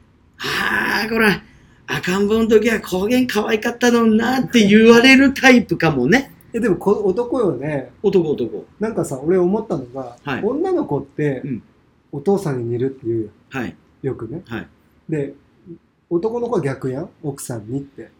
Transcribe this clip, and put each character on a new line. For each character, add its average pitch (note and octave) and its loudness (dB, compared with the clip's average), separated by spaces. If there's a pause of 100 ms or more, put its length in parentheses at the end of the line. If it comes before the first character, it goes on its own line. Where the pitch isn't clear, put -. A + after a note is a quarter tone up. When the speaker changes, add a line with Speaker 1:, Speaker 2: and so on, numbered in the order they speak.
(380)
Speaker 1:
「あ - -4
ー、 - -6
こ A3+ -2
ら、 G#3 0 (440)
赤 F3 -4
ん G3+ 0
坊 A3+ 2
の A3 -4
時 A3 4
は A3 0
こ F#3 -4
げ B3 2
ん B3+ 0
可 G#3+ -2
愛 A3 0
か A#3+ -2
っ A#3 -8
た B3 2
の A#3 4
に A3 4
な」 B3 0
っ E3 -6
て A3 4
言 A3 8
わ A#3 10
れ C4 8
る C4+ 4
タ C4+ 4
イ A#3+ 8
プ - -4
か D#3+ 2
も B2+ 0
ね。 A#3+ 2 (200)
Speaker 2:
え、 A#3 -4
で A#3 0
も F3 2
こ-、 F#3+ 0 (120)
男 A#3+ -2
よ F#3 0
ね。 C3+ -6 (100)
Speaker 1:
男、 F#3 2
男。 A2 -4 (160)
Speaker 2:
な G#3+ -2
ん - -6
か C#3 -2
さ、 C3 -8
俺 E3 0
思 F#3 2
っ A3+ -8
た F#3+ -6
の C3 -8
が、 B2 -14
Speaker 1:
は D3 -6
い。 - -6
Speaker 2:
女 D4+ -2
の F4 -2
子 C#3+ -2
っ C3 -8
て、 C#3+ -6
Speaker 1:
う D3 -8
ん。 A#2 -8 (480)
Speaker 2:
お C#3+ -10
父 G3 0
さ D3+ -4
ん B2+ -4
に A#2+ -6
似 A#2 -4
る B2 -2
っ - 0
て C3+ -10
言 A2+ -2
う G#2+ -6 (220)
や B2+ -6
ん。 A2+ -6
Speaker 1:
は G2 -8
い。 E2 -14 (260)
Speaker 2:
よ C3 -4
く A2+ -12
ね。 D#3 -10
Speaker 1:
は A2 -10
い。 E2 -16 (420)
Speaker 2:
で、 C#3+ -6 (760)
男 G#3+ -4
の A#3 -6
子 A#3+ -4
は F3+ 0
逆 C3+ -6
や C3 -6
ん。 F#3+ -12 (120)
奥 C#3 -8
さ A#2+ -10
ん G#2 -16
に C3 -6
っ - -12
て。 E2+ -20